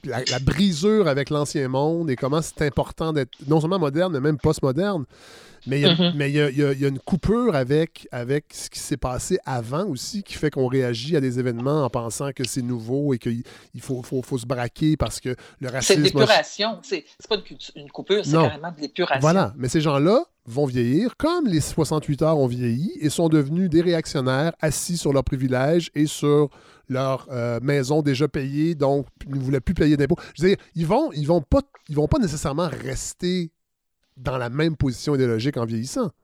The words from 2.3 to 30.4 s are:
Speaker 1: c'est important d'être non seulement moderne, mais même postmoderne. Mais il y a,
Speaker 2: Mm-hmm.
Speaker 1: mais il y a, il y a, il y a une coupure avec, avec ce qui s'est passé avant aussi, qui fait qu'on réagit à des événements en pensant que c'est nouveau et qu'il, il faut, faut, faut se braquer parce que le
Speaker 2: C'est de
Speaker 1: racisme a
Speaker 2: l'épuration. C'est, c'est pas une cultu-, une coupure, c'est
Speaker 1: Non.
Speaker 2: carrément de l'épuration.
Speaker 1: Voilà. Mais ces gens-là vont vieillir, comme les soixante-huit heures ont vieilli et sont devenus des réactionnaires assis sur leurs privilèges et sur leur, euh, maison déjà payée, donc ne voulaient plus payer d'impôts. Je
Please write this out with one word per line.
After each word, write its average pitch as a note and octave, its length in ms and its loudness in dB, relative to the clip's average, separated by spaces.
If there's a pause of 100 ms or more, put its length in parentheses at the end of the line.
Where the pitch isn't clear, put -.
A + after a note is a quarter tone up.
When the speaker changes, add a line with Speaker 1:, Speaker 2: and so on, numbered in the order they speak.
Speaker 1:
c'est - 220 -4
important D#3 500 -2
d'être C#3 200 -2 (140)
non D#3 140 4
seulement F3 160 0
moderne, E3 360 0
mais C3+ 60 -2
même D3 200 0
postmoderne. D#3 680 0 (600)
Mais C3+ 140 -2
il - 20 2
y C#3+ 40 2
a, F3 100 6
Speaker 2:
Mm-hmm. F3 200 2
Speaker 1:
mais C#3+ 140 0
il C#3 60 -2
y D3+ 60 4
a, D3 80 2
il C3+ 80 -2
y D3 60 2
a, C#3 80 2
il C3+ 80 -2
y C#3+ 60 0
a - 20 2
une C3+ 120 -2
coupure A3 560 0
avec, C#3+ 580 0
avec B2+ 400 -4
ce - 160 -12
qui - 100 -14
s'est - 160 -4
passé B2+ 480 -2
avant C3 420 -4
aussi, G3 380 -6
qui - 120 -14
fait D3+ 140 -2
qu'on C3 180 0
réagit B2+ 500 0
à - 20 4
des B2+ 200 -2
événements B2+ 440 0
en A#2+ 60 -2
pensant B2+ 420 -6
que C3 160 -6
c'est - 140 -6
nouveau B2 520 -2
et A#2+ 40 0
qu'il, A#2+ 260 -4 (300)
il A#2+ 80 -14
faut, B2+ 200 -6
faut, B2+ 200 -4
faut C3+ 160 -6
se A#2 80 -6
braquer B2+ 500 -2
parce A2+ 240 -6
que B2+ 100 -8
le B2 60 -4 (240)
Speaker 2:
C'est C#3 80 -10
de A#2+ 60 -8
Speaker 1:
racisme C3+ 260 2
a D3 60 2
Speaker 2:
l'épuration. G3 760 2
C'est, E3 200 -6 (160)
c'est - 80 -20
pas A3 80 0
une F#3+ 80 -6
cultu-, - 320 -18
une D3 160 -18
coupure, F#3+ 320 -2
c'est C#3+ 80 -2
Speaker 1:
Non. D#3+ 120 6
Speaker 2:
carrément D3+ 280 -2
de E3 80 -16
l'épuration. D3 400 -2
Speaker 1:
Voilà. D3+ 380 4
Mais B2+ 100 -4
ces D#3 140 2
gens-là D#3+ 420 4 (220)
vont C3+ 220 -2
vieillir, B2+ 500 2
comme E4 300 2
les E3 120 2
soixante-huit D3+ 640 -2
heures D#3 160 4
ont C3 100 4
vieilli B2 540 -2
et D3+ 80 2
sont E3 180 2
devenus D#3+ 420 2
des D#3+ 120 4
réactionnaires D#3 800 0
assis D#3+ 340 -2
sur D#3 160 -2
leurs C3+ 140 2
privilèges C3+ 680 0
et D3 100 2
sur D3 440 2 (380)
leur, C3 420 -2
euh, A#2+ 320 -2
maison C#3+ 420 2
déjà C#3+ 260 2
payée, D3 440 0
donc C#3 340 0 (180)
ne C#3 120 -6
voulaient C3+ 220 0
plus - 140 -2
payer D3+ 240 4
d'impôts. C#3+ 180 2 (220)
Je D3 60 -2